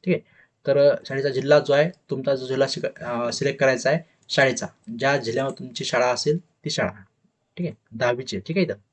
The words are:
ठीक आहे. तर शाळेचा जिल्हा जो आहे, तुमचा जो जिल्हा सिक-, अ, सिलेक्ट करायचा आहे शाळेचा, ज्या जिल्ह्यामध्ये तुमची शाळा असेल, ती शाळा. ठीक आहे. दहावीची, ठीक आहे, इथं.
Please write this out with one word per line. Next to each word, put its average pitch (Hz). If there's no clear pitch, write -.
ठीक 180
आहे. -
तर 143
शाळेचा 135
जिल्हा 135
जो 147
आहे, 151
तुमचा 135
जो 127
जिल्हा 131
सिक-, -
अ, 120
सिलेक्ट 139
करायचा 131
आहे 156
शाळेचा, 131
ज्या 139
जिल्ह्यामध्ये 127
तुमची 127
शाळा 123
असेल, 135
ती -
शाळा. -
ठीक 175
आहे. 110
दहावीची, 120
ठीक 165
आहे, 185
इथं. 104